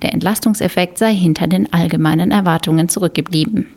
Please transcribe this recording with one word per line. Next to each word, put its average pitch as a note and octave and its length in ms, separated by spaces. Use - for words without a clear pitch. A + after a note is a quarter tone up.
der - 100
Entlastungseffekt F#3 840
sei A3 160
hinter E3+ 320
den F#3 260
allgemeinen E3 560
Erwartungen E3 580
zurückgeblieben. E3+ 800